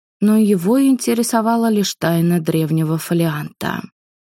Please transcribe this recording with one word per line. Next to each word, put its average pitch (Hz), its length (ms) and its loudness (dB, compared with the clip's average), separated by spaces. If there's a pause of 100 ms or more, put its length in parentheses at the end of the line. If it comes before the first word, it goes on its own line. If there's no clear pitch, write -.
(220)
но 214 160 4
его 208 440 2
интересовала 233 880 0
лишь 208 240 0
тайна 170 460 0
древнего 160 580 -2
фолианта. 156 840 -4 (540)